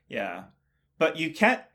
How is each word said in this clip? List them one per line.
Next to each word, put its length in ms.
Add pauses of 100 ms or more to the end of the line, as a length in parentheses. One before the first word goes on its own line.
Yeah. 360 (560)
But 160
you 180
can't 280 (140)